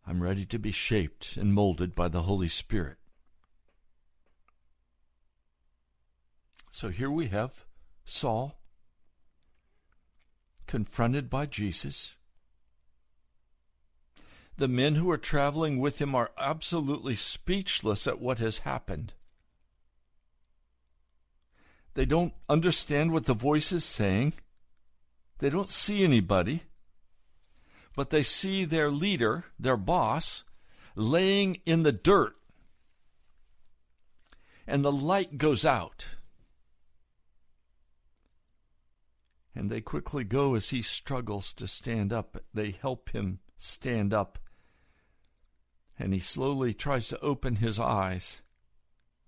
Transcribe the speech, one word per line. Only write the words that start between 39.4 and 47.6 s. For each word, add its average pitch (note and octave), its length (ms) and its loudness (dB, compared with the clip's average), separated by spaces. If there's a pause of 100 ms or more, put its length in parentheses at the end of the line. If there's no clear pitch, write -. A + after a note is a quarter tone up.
And G2+ 160 -6
they A2+ 100 -6
quickly C#3+ 420 -6
go C3 320 2
as A2 140 0
he B2 140 -2
struggles G#2+ 720 -6
to - 120 -10
stand A2 460 -2
up. - 320 -6 (100)
They G#2+ 160 -2
help C3 380 -6
him G2 320 -4 (160)
stand A2 580 -2
up. G2+ 240 -2 (1600)
And G2 160 -2
he F#2 60 0
slowly C3 540 0
tries C3+ 340 -2
to - 100 -8
open C3 380 -2
his A2 240 0